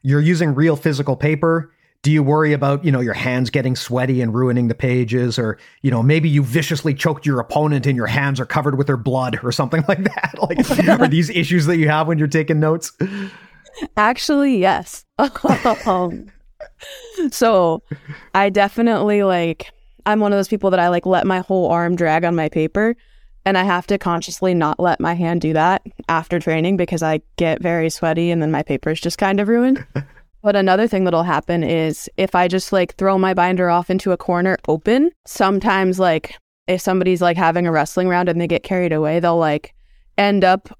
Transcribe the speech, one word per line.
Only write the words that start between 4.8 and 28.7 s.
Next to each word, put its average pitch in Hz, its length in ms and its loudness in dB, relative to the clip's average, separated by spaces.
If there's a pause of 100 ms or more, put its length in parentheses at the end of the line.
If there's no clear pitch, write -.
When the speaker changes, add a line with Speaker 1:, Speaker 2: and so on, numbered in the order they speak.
Speaker 1:
or, 110 200 -4 (240)
you 139 80 2
know, 117 120 0
maybe 156 280 2
you 143 120 2
viciously 143 520 -2
choked 147 320 -4
your 135 120 0
opponent 147 480 0
and 139 80 2
your 117 120 -2
hands 135 340 -2
are 123 60 -4
covered 139 320 0
with 143 80 0
their 139 100 0
blood 127 460 -4
or 123 100 -4
something 147 320 -2
<laughs> - 40 0
like 190 160 0
that? - 360 -4
Like, - 480 2 (120)
are - 80 4
these 160 200 2
issues 170 380 0
that 170 100 2
you 156 120 2
have 151 200 0
when 165 100 0
you're 151 100 0
taking 156 300 0
notes? 156 340 0 (1040)
Speaker 2:
Actually, 262 580 2
yes. 185 540 -2
<laughs> - 760 0
Um, 180 400 -2 (1040)
so 185 520 2 (520)
I 196 160 4
definitely, 208 720 2
like, 175 480 0 (360)
I'm 214 140 2
one 208 120 2
of 202 60 2
those 190 100 -2
people 196 220 0
that 185 100 2
I, 175 80 4
like, 175 180 0
let 185 200 2
my 185 140 0
whole 185 300 0
arm 170 260 0
drag 165 280 0
on 170 100 0
my 156 140 -2
paper, 208 480 -2 (480)
and 196 140 2
I 185 60 2
have 180 240 -2
to 202 100 0
consciously 175 560 -2
not 156 260 0
let 175 200 0
my 170 140 -2
hand 170 260 -2
do 160 120 -2
that 165 300 2 (260)
after 165 300 -2
training 160 380 0
because 175 260 -2
I 156 180 0 (160)
get 165 260 -2
very 165 280 -2
sweaty 165 400 -2
and 170 120 0
then 156 80 0
my 151 120 -2
paper - 280 -4